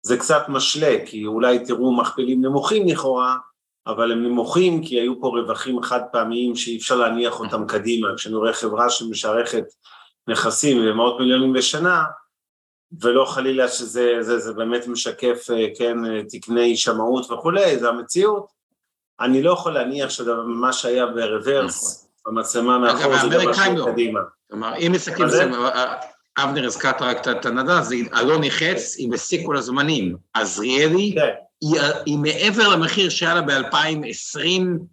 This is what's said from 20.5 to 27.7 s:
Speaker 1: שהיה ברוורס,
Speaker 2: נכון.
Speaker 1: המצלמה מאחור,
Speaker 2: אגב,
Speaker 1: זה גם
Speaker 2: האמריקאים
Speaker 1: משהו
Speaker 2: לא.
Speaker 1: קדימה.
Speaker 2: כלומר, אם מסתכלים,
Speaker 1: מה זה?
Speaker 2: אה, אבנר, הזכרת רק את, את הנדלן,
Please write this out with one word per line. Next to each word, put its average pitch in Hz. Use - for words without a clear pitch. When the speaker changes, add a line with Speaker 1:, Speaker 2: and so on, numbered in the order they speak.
Speaker 1:
שהיה 123
ברוורס, 117
Speaker 2:
נכון. 110
Speaker 1:
המצלמה 120
מאחור, 131
Speaker 2:
אגב, 139
Speaker 1:
זה 143
גם 170
Speaker 2:
האמריקאים 185
Speaker 1:
משהו 143
Speaker 2:
לא. 117
Speaker 1:
קדימה. 110
Speaker 2:
כלומר, 110
אם 170
מסתכלים, 170
Speaker 1:
מה -
זה? -
Speaker 2:
אה, 123
אבנר, 139
הזכרת 131
רק 123
את, -
את 120
הנדלן, 135